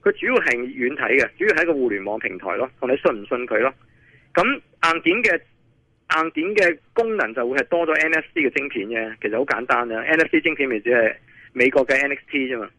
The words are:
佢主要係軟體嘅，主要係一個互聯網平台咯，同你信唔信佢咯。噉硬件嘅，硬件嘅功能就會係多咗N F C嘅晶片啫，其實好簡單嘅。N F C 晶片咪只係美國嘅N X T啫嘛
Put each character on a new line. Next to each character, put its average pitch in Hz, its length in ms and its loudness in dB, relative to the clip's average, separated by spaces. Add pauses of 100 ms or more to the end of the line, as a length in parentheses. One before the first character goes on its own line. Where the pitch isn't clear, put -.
佢 202 100 4
主 - 140 -6
要 254 80 0
係 160 220 2
軟 127 380 -4
體 135 60 -6 (180)
嘅， 113 100 2 (100)
主 180 60 0
要 208 100 4
係 160 80 2
一 - 20 2
個 165 80 2
互 127 160 2
聯 101 140 -4
網 104 160 -6
平 95 180 -6
台 92 180 -4
咯， 123 140 -2 (100)
同 127 120 -2
你 139 60 2
信 151 140 2
唔 104 140 -8
信 123 220 -4
佢 110 120 0
咯。 131 140 0 (600)
噉 175 100 4
硬 165 580 0
件 175 220 2
嘅， 180 160 2 (760)
硬 160 160 0
件 156 120 -4 (120)
嘅 175 220 2 (160)
功 226 240 0
能 113 160 -2
就 120 140 -2
會 135 100 -2
係 135 80 0
多 170 220 0
咗 156 60 0
N 156 200 2
F 156 200 -2
C 165 80 -2
嘅 131 140 2
晶 139 140 -4
片 107 180 -6
啫， 113 360 -6
其 110 40 -4
實 110 100 -2
好 131 80 0
簡 113 200 -4
單 120 220 0
嘅。 113 80 -6
N 151 260 0
F 160 100 2
C 160 100 2
晶 160 120 -2
片 139 160 -2
咪 113 100 -2
只 120 120 -4
係 113 240 2 (380)
美 127 160 4
國 135 180 2
嘅 135 80 2
N 139 160 0
X 139 180 -8
T - 80 -4 (160)
啫 117 60 -6
嘛 104 200 -10